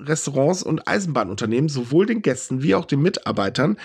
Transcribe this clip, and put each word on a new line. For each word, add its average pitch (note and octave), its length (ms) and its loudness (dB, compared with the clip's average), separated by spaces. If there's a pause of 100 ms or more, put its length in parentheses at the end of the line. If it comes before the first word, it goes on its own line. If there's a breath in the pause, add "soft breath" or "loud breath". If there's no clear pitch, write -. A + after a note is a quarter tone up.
Restaurants D3 640 0
und - 240 -2
Eisenbahnunternehmen B2 800 0
sowohl C#3 380 2
den A3+ 140 0
Gästen C3 440 -2
wie F#3 100 4
auch F3+ 100 0
den C#3+ 160 0
Mitarbeitern B2 840 0